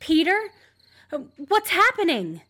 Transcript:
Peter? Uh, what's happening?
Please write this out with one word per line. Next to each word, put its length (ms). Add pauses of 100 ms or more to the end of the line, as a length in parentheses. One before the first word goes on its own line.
Peter? 380 (720)
Uh, 60 (300)
what's 220
happening? 800